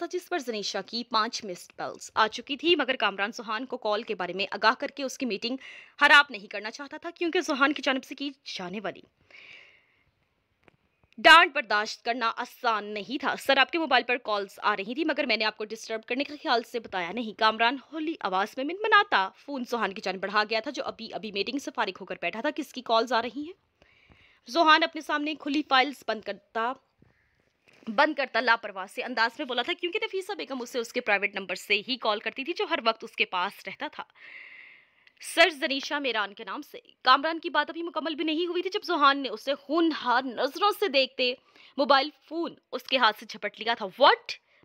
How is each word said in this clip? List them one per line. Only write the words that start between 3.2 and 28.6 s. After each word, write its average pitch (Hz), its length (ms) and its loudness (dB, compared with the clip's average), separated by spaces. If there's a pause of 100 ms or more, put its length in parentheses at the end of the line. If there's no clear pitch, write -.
जोहान 226 320 -8
को - 120 -10
कॉल 214 260 -2
के 226 120 -6
बारे 180 200 -6
में 190 180 -4
आगाह 220 220 4
करके - 280 -8
उसकी 262 240 -6
मीटिंग 233 320 -4 (420)
खराब 285 300 8
नहीं 208 180 -14
करना 208 220 -8
चाहता 285 280 -12
था, 339 120 -10
क्योंकि 339 300 -2
जोहान 294 320 2
की 277 100 -8
जानिब 262 200 0
से - 120 -14
की 285 160 -10
जाने 190 500 -12
वाली 190 220 -8 (2250)
डांट 330 340 10
बर्दाश्त 214 500 -2
करना 233 220 0
आसान 226 580 -2
नहीं 208 340 -6
था। 254 180 -2
"सर, 269 220 2
आपके 262 200 2
मोबाइल 254 260 2
पर 247 140 -2
कॉल्स 202 400 -6
आ 208 160 2
रही 196 200 -6
थी, 311 100 -4
मगर 302 220 0
मैंने 220 180 0
आपको 214 200 -4
डिस्टर्ब 220 400 -8
करने 262 200 -4
के 294 120 -14
ख्याल 269 260 2
से 240 180 -8
बताया 185 320 -6
नहीं," 220 220 -6
कामरान 226 440 2
होली 311 440 -8
आवाज 190 360 0
में 262 60 -4
मिनमनाता 403 640 2
फोन 269 360 -10
जोहान 214 280 -2
की 196 80 -12
जानिब 190 200 -4
बढ़ा 202 240 0
गया 220 160 -2
था, 285 100 -6
जो 285 120 -6
अभी 220 260 -10
अभी 190 240 -10
मीटिंग 214 280 -4
से 302 100 -10
फारिग 208 260 -4
होकर 185 260 -12
बैठा 180 180 -4
था। 294 100 -2
"किसकी 285 300 -8
कॉल्स 226 320 0
आ 233 80 2
रही 254 240 -8
हैं?" 349 100 -14 (960)
जोहान 311 320 6
अपने 320 200 -4
सामने 302 320 -4
खुली 302 280 -2
फाइल्स 262 460 2
बंद 220 160 -4
करता, 226 520 -6 (1120)
बंद 294 260 2
करता 262 240 -2
लापरवाह 208 460 0